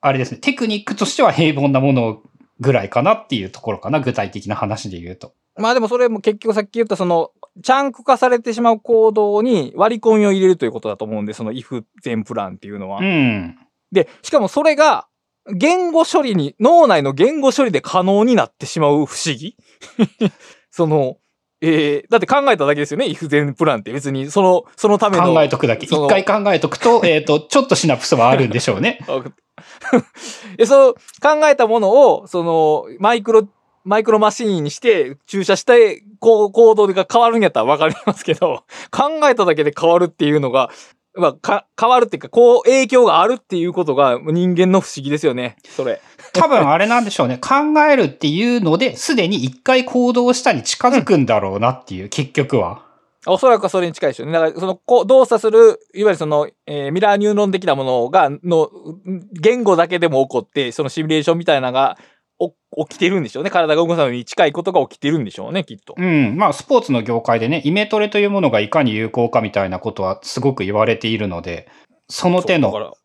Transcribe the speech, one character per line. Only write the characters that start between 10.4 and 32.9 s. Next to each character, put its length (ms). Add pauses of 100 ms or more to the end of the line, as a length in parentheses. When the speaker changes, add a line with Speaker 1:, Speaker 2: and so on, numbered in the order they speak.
Speaker 2:
れ 60
る 100
と 80
い 40
う 40
こ 80
と 80
だ 80
と 80
思 140
う 40
ん 40
で、 60
そ 100
の 100
if 300 (220)
then 200
プ 100
ラ 140
ン 60
っ 40
て 100
い 20
う 80
の 100
は。 120
Speaker 1:
う 40
ん。 540 (320)
Speaker 2:
で、 180 (140)
し 80
か 80
も 80
そ 160
れ 140
が、 320 (460)
言 380
語 120
処 180
理 140
に、 240
脳 260
内 160
の 100
言 280
語 120
処 120
理 80
で 80
可 220
能 220
に 100
な 120
っ 60
て 140
し 140
ま 100
う 160
不 100
思 180
議？ 220 (520)
<laughs> 640
そ 160
の、 300 (440)
え 460
ー、 40
だ 80
っ 20
て 60
考 140 (120)
え 40
た 100
だ 80
け 60
で 60
す 60
よ 60
ね、 80
if 220
then 260
プ 100
ラ 120
ン 40
っ 20
て。 100
別 180
に、 200
そ 120
の、 220 (120)
そ 120
の 100
た 120
め 60
の。 180
Speaker 1:
考 80
え 60
と 100
く 80
だ 100
け。 100
Speaker 2:
そ 140
の、 60
Speaker 1:
一 160
回 220
考 80
え 80
と 80
く 80
と、 260
Speaker 2:
<laughs> 40
Speaker 1:
え 120
ー 60
と、 160
ち 180
ょ 40
っ 40
と 80
シ 140
ナ 80
プ 100
ス 80
は 160
あ 60
る 100
ん 40
で 100
し 80
ょ 80
う 40
ね。 200 (760)
Speaker 2:
<laughs> 800
え、 80
そ 120
の、 160 (260)
考 280
え 80
た 100
も 140
の 320
を、 140
そ 180
の、 420 (140)